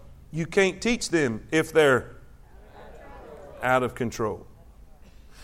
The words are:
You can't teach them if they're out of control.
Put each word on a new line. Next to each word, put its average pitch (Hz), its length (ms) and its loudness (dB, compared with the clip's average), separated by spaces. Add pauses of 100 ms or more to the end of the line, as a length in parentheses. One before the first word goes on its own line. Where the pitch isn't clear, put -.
(360)
You 160 100 -2
can't 190 360 2
teach - 300 -2
them 131 380 0
if 156 220 0
they're 139 420 4 (1500)
out 127 200 4
of 120 120 -4
control. 110 500 -4 (1000)